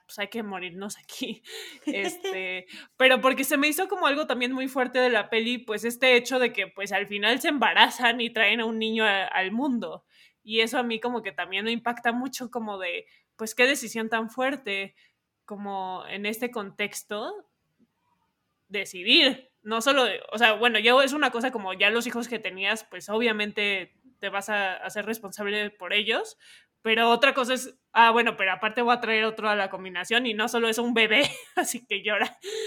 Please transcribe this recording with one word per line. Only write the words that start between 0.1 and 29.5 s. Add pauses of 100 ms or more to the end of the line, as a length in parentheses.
hay
que
morirnos
aquí". (420)
<laughs>
Este, (320)
pero
porque
se
me
hizo
como
algo
también
muy
fuerte
de
la
peli,
pues,
este
hecho
de
que,
pues,
al
final
se
embarazan
y
traen
a
un
niño
a-,
al
mundo. (360)
Y
eso
a
mí
como
que
también
me
impacta
mucho,
como
de, (300)
pues,
qué
decisión
tan
fuerte, (500)
como
en
este
contexto, (1160)
decidir. (120)
No
solo, (280)
o
sea,
bueno,
ya (100)
es
una
cosa
como
ya
los
hijos
que
tenías,
pues,
obviamente (260)
te
vas
a
hacer
responsable
por
ellos, (440)
pero
otra
cosa
es, (160)
"Ah,
bueno,
pero
aparte
voy
a
traer
otro
a